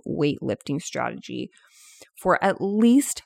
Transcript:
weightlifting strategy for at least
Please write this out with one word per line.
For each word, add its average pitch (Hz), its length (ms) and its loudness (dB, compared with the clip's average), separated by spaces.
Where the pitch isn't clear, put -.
weightlifting 147 720 -2
strategy 123 720 -8
for - 260 0
at 190 180 0
least 233 640 2